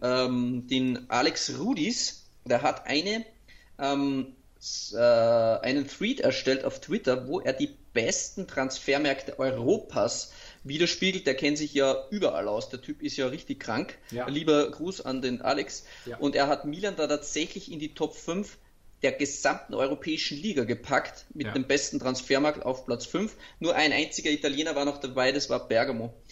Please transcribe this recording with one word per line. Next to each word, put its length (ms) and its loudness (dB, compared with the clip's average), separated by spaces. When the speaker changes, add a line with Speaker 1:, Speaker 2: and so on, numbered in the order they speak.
Speaker 1:
ähm, 680 2
den 420 0
Alex 480 0
Rudis, 680 -2
der 180 2
hat 240 0
eine, 380 0
ähm, 540 0
s-, 360 -8
äh, 20 0
einen 920 6
Thread 320 -2
erstellt 440 2
auf 160 -4
Twitter, 460 0
wo 140 -2
er 140 0
die 200 -2
besten 540 0
Transfermärkte 920 0
Europas 960 0
widerspiegelt. 600 0
Der 80 4
kennt 240 0
sich 160 -4
ja 220 4
überall 380 0
aus. 200 -2
Der 140 -10
Typ 200 -10
ist 140 -4
ja 120 0
richtig 320 -8
krank. 380 -4
Speaker 2:
Ja. 180 -6
Speaker 1:
Lieber 420 4
Gruß 300 -8
an 220 -4
den 200 -2
Alex. 420 -2
Speaker 2:
Ja. 120 -10
Speaker 1:
Und 180 0
er 120 4
hat 160 0
Milan 320 -4
da 100 0
tatsächlich 680 -4
in 60 -10
die 160 -8
Top 220 -4
fünf 420 -6
der 100 4
gesamten 640 -2
europäischen 640 -2
Liga 260 0
gepackt, 680 -2
mit 120 -6
Speaker 2:
Ja. 60 -4
Speaker 1:
dem 140 -2
besten 340 0
Transfermarkt 640 0
auf 200 -4
Platz 220 -4
fünf. 300 -4
Nur 160 2
ein 160 4
einziger 380 0
Italiener 440 0
war 120 2
noch 120 -2
dabei, 320 2
das 200 -2
war 180 -2
Bergamo. 460 0